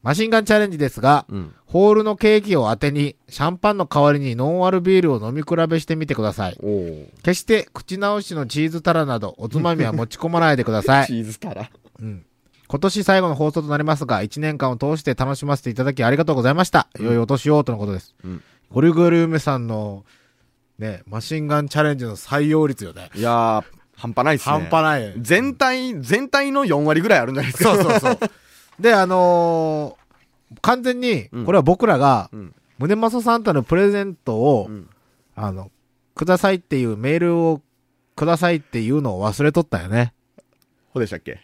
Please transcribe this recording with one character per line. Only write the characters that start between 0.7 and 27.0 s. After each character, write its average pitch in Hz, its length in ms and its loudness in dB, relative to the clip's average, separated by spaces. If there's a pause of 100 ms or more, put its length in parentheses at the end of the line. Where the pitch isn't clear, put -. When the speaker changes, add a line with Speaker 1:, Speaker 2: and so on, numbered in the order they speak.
Speaker 1:
ジ 165 80 -8
で 147 100 0
す 113 120 -8
が、 139 280 4
Speaker 2:
う 104 80 -10
ん。 85 180 -10 (120)
Speaker 1:
ホ 196 240 4
ー 214 40 6
ル 214 100 2
の 214 120 -2
ケ 214 220 4
ー 208 40 0
キ 202 140 0
を 113 140 2
当 113 60 0
て 143 160 -2
に、 143 240 -2 (120)
シ - 120 -12
ャ 151 100 0
ン 180 80 -10
パ 208 140 0
ン 202 60 -4
の 180 80 -2
代 147 160 0
わ 147 100 6
り 143 80 0
に 127 160 -4
ノ 131 140 -2
ン 180 160 0
ア 185 40 2
ル 185 100 0
ビ 185 180 4
ー 180 40 4
ル 160 100 2
を 117 80 -2
飲 113 140 -6
み 151 80 -4
比 170 120 -2 (140)
べ 160 120 0
し - 60 -16
て 160 100 -2
み 156 100 -6
て 135 80 -4
く 110 80 -4
だ 104 100 -2
さ 95 180 -4
い。 - 100 -14
Speaker 2:
お 98 60 -8
ー。 85 400 -4 (160)
Speaker 1:
決 175 120 2
し - 100 -6
て 220 280 0
口 - 260 -12
直 202 220 -2
し 190 140 -12
の 147 120 -6
チ 139 140 -6
ー 160 100 0
ズ 165 100 -8
タ 170 120 0
ラ 160 140 2
な 123 120 -4
ど、 101 200 -8
お 113 100 -10
つ 131 100 -4
ま 170 160 0
み 151 100 0
は 110 80 -2
持 120 140 -2
ち - 100 -16
込 165 120 -6
ま 170 120 0
な 160 120 4
い 139 40 2
で 120 80 -2
く 113 60 -2
だ 107 120 0
さ 135 220 2
い。 - 20 -4
Speaker 2:
<laughs> - 20 -10
チ 123 60 -6
ー 113 100 -4
ズ 107 140 -12
タ 196 140 -12
ラ。 104 180 -12 (300)
Speaker 1:
う 110 40 -12
ん。 101 200 -12 (440)
今 143 120 -4
年 196 240 0
最 190 180 4
後 175 60 0
の 147 60 -2
放 151 160 0
送 160 120 -4
と 151 60 -8
な 147 100 -2
り 151 60 -2
ま 156 120 0
す 143 100 -6
が、 107 160 -2
一 110 180 -8
年 151 180 -4
間 135 120 0
を 120 60 -6
通 143 200 -2
し 151 60 -10
て 131 120 -2
楽 135 220 -4
し - 80 -12
ま 143 120 0
せ - 60 -8
て 123 80 -6
い 110 40 -8
た 127 100 -2
だ 139 100 -2
き 131 100 -2
あ 117 60 4
り 139 60 2
が 160 80 0
と 151 100 0
う - 20 0
ご 123 60 0
ざ 123 80 4
い 143 40 2
ま 180 100 2
し - 60 -6
た。 - 180 2 (100)
Speaker 2:
う - 40 -10
ん。 110 40 -4
Speaker 1:
良 120 80 2
い - 40 2
お 117 80 0
年 139 240 0
を、 147 140 4
と 123 80 -4
の 110 60 -6
こ 104 80 -4
と 101 60 -4
で 92 80 -6
す。 - 140 -20 (100)
Speaker 2:
う 92 40 -12
ん。 90 140 -12 (280)
Speaker 1:
ゴ 135 120 0
リ 170 80 6
ゴ 170 180 4
リ 170 140 4
梅 160 160 0
さ 139 180 -2
ん 120 100 -6
の、 104 380 -8 (720)
ね、 107 280 -10
マ 107 140 -8
シ 156 200 -6
ン 151 60 -6
ガ 147 140 0
ン 147 80 -4
チ - 80 -6
ャ 151 60 2
レ 147 120 2
ン 135 40 -8
ジ 127 60 -8
の 107 120 -10
採 147 320 -2
用 156 180 4
率 123 180 -6
よ 82 80 -14
ね。 87 220 -20
Speaker 2:
い 101 80 -4
や 117 80 0
ー、 113 340 2 (320)
半 117 160 -10
端 123 120 0
な 156 80 2
い 143 40 2
っ - 20 -2
す - 100 -4
ね。 143 40 0
Speaker 1:
半 156 140 0
端 160 160 2
な 151 160 2
い。 104 200 -8
Speaker 2:
全 180 380 0
体、 254 440 -2
全 180 280 -2
体 277 240 0
の 277 120 0
四 147 200 0
割 151 160 2